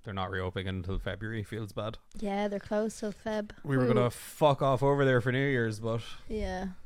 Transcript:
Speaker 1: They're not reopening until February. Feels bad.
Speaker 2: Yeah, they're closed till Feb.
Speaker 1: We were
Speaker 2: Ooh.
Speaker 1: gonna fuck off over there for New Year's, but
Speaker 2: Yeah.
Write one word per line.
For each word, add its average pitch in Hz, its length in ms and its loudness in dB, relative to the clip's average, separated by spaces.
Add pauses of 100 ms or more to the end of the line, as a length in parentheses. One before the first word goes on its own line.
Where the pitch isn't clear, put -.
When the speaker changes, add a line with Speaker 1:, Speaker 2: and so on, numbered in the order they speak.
Speaker 1:
They're 104 120 -10
not 92 160 -4
reopening 92 380 -2
until 92 300 -4
February. 107 440 -6
Feels 107 300 -8
bad. 110 260 -6 (200)
Speaker 2:
Yeah, 208 300 -2
they're 202 100 -2
closed 214 420 -2
till 208 120 -4
Feb. 214 380 -6 (140)
Speaker 1:
We 139 120 2
were 127 80 6
Speaker 2:
Ooh. 123 100 4
Speaker 1:
gonna 123 160 4
fuck - 520 2
off 135 200 4
over 139 220 6
there 127 160 6
for 127 120 0
New 135 160 2
Year's, 113 320 0
but 113 200 -2 (280)
Speaker 2:
Yeah. 190 400 -4 (180)